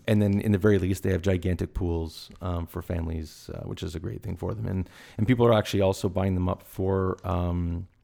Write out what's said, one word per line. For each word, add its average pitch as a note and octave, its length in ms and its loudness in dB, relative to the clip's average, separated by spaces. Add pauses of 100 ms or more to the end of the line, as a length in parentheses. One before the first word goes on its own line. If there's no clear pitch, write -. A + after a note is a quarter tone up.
and G#2 140 4
then G2+ 180 4
in G#2 120 2
the G2 80 4
very G#2 180 6
least, F#2 240 0
they G2 100 0
have F2+ 120 0
gigantic F2+ 500 0
pools, E2 560 -4 (120)
um, F2 260 -4
for E2+ 160 -8
families, E2 720 -6
uh, - 80 -10
which - 200 -10
is F2 140 -8
a E2+ 40 -6
great G#2+ 220 -10
thing F#2 160 -8
for F#2 160 -6
them. G#2+ 140 -6
And, F#2+ 200 -4 (300)
and - 100 2
people A#2+ 200 4
are A#2 60 8
actually G#2 280 2
also F#2+ 280 2
buying F#2+ 260 0
them F2+ 120 2
up F#2 140 -2
for, F#2+ 640 -2
um, F2 640 -2 (160)